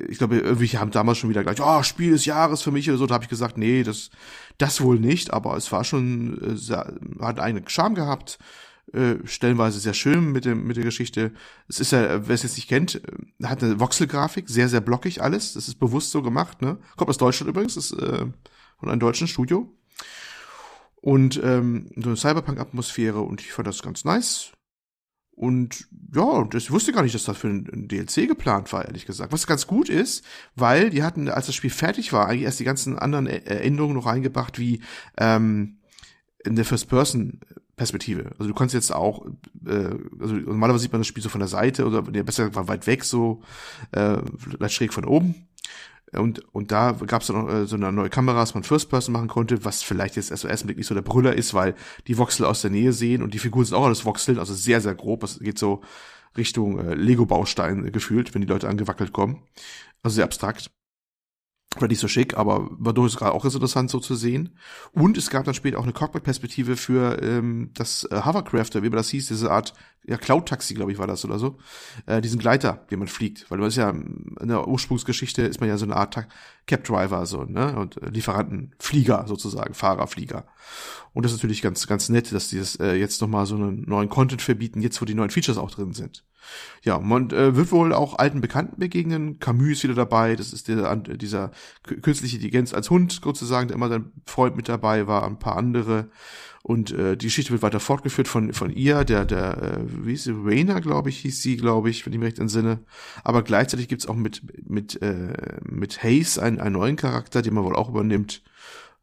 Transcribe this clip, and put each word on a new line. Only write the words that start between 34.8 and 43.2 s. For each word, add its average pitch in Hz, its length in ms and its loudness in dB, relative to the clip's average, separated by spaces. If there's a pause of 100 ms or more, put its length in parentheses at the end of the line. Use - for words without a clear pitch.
ähm, 110 560 4 (720)
eine 113 180 2
First-Person-Perspektive. - 1700 -2
Also 104 100 -4
du 104 60 -2
kannst 123 200 2
jetzt 117 200 0
auch, 101 320 -2 (400)
äh, 95 300 -2 (240)
also 110 160 -2
normalerweise 113 480 2
sieht 123 100 -4
man 113 80 2
das 107 60 -2
Spiel 107 160 -8
so 110 60 -4
von 104 100 -6
der 95 100 -2
Seite 120 360 2
oder, 110 180 2
nee, 101 200 -4
besser 107 200 -2
gesagt, 107 120 -2
war 92 140 -4
weit 98 180 -6
weg 131 160 2
so, 117 380 0 (500)